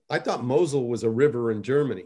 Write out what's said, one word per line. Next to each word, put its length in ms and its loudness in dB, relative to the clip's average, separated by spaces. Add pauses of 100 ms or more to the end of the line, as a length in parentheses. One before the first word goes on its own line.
I 100 0
thought 240 -4
Mosul 440 2
was 160 -2
a 60 2
river 420 2
in 120 -4
Germany. 420 -2